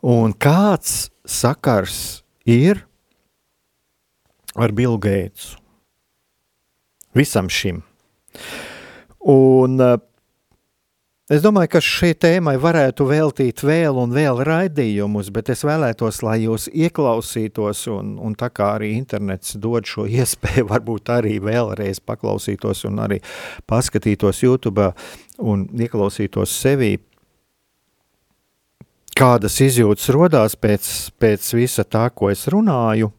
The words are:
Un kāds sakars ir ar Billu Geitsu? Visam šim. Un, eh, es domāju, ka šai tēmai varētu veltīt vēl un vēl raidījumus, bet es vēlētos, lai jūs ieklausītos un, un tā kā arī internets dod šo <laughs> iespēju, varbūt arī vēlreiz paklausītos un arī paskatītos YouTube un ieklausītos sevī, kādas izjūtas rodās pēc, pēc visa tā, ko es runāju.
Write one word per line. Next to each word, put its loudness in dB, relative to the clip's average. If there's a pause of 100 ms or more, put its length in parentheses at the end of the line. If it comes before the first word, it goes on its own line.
Un 4
kāds 0 (160)
sakars -2 (240)
ir 4 (1700)
ar 0
Billu 0
Geitsu? -4 (1600)
Visam 0
šim. -4 (1400)
Un, 6
eh, 4 (1300)
es 2
domāju, 4
ka 6
šai 2
tēmai 2
varētu 2
veltīt 0
vēl 0
un -2
vēl 2
raidījumus, -2
bet -4
es -6
vēlētos, -2
lai 0
jūs -2
ieklausītos -2
un, -8
un -8
tā -6
kā -2
arī -6
internets -8
dod -2
šo -8
<laughs> 0
iespēju, -2
varbūt -4
arī 0
vēlreiz -4
paklausītos -6
un -4
arī -4 (480)
paskatītos 0
YouTube 2 (480)
un -2
ieklausītos -4
sevī, 2 (2250)
kādas 2
izjūtas 2
rodās 4
pēc, 0 (340)
pēc 2
visa 0
tā, 0
ko -2
es -6
runāju. 0